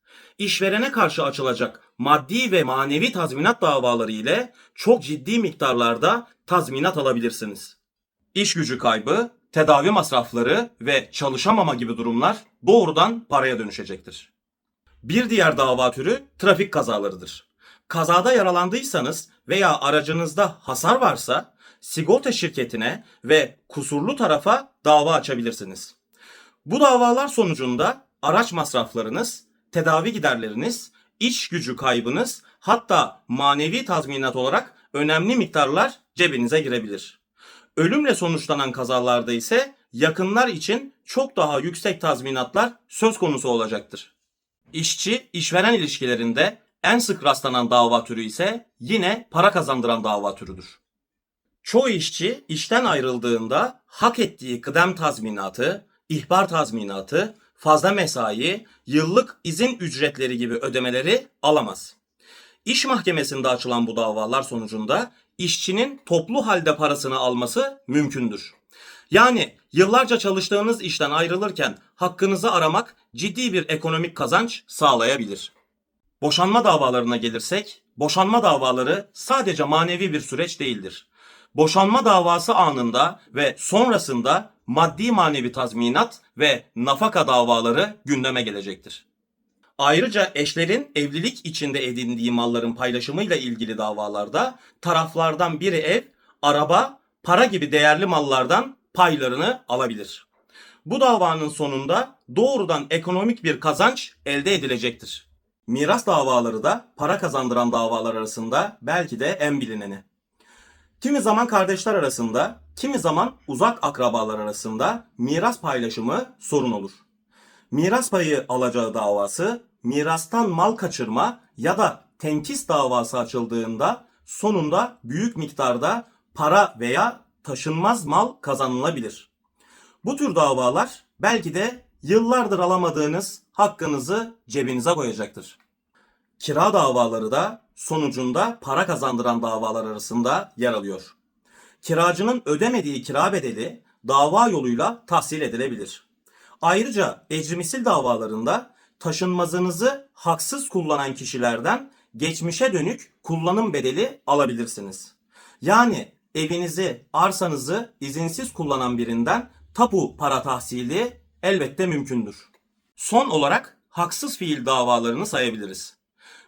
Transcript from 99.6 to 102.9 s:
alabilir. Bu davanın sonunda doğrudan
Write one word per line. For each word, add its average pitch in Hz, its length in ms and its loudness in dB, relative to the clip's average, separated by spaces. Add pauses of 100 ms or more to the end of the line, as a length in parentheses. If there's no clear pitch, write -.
alabilir. 117 580 -4 (600)
Bu 220 140 -2
davanın 175 480 4
sonunda 147 720 -2 (180)
doğrudan 185 540 2